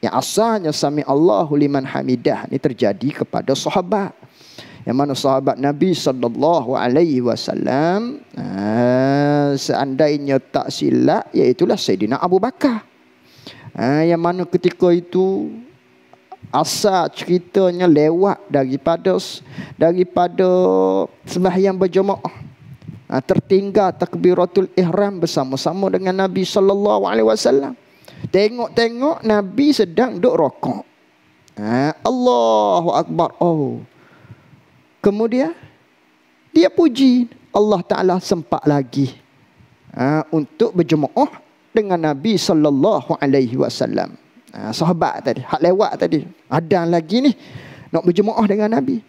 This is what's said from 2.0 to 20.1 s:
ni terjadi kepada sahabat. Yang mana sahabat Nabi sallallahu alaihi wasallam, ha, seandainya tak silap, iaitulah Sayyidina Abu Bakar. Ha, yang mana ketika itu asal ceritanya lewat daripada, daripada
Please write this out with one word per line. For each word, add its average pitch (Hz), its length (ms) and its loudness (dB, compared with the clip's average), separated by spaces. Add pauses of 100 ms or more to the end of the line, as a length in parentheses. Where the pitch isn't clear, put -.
ni - 80 -4
terjadi 120 640 -2
kepada 110 320 -4
sahabat. 185 560 -2 (720)
Yang 123 160 -4
mana 143 160 0
sahabat 135 480 0
Nabi 147 320 0
sallallahu 131 800 -2
alaihi 127 480 2
wasallam, 151 960 -2 (160)
ha, 127 1200 0
seandainya 139 880 0
tak - 320 -6
silap, 135 640 0
iaitulah 160 400 2
Sayyidina 104 400 -2
Abu 185 240 0
Bakar. 233 400 -2 (960)
Ha, 139 240 0
yang 170 240 0
mana 185 240 -2
ketika 175 400 2
itu 185 640 0 (960)
asal 170 640 0
ceritanya 180 720 0
lewat 165 640 4
daripada, 147 720 0 (560)
daripada 175 720 2 (800)